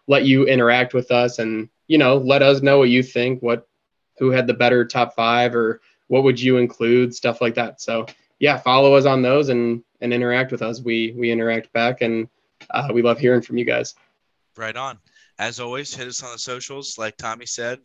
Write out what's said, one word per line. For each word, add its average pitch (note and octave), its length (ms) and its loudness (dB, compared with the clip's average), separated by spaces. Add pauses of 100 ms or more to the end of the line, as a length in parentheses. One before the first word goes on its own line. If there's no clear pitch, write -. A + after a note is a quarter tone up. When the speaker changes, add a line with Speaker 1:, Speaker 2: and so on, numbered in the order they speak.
Speaker 1:
let C#3 200 2
you C3+ 200 4
interact B2+ 460 2
with B2 180 -2
us, B2 280 0
and, A2 320 -6 (180)
you D#3 80 2
know, C#3 220 4
let C3+ 240 2
us C#3 180 4
know C#3 180 4
what C3 120 6
you B2+ 120 4
think, B2 400 -4
what, A#2+ 240 -2 (520)
who C3 120 0
had B2+ 160 2
the A#2+ 80 0
better A#2+ 300 4
top A#2+ 300 -4
five, A#2+ 400 0
or A#2 260 -2 (280)
what C3+ 160 2
would B2+ 140 2
you B2+ 200 2
include, A#2+ 560 2
stuff - 260 -4
like A#2 140 -2
that. A#2 260 -6
So A2+ 240 -6 (340)
yeah, C#3 200 2
follow C#3 360 4
us C3+ 120 6
on C3 160 2
those C#3 260 2
and, A#2+ 340 -2 (200)
and A#2+ 100 -2
interact B2 400 -2
with A#2 80 -6
us. A#2 220 -8
We, A2+ 340 -4
we A#2+ 160 -2
interact A2+ 400 -4
back, A#2+ 300 -2
and, A2+ 260 -4 (400)
uh, B2 240 -4
we A#2 80 2
love A#2+ 180 2
hearing B2 220 2
from A#2+ 160 -8
you A#2+ 80 -4
guys. A#2+ 300 -4 (600)
Speaker 2:
Right A2 220 -10
on. B2+ 220 -12 (400)
As A2+ 220 -8
always, B2+ 340 -10
hit B2+ 140 -12
us B2 140 -12
on B2 100 -18
the A2+ 60 -16
socials. C3 600 -12
Like A2 180 -8
Tommy A#2 300 -12
said, A#2+ 380 -10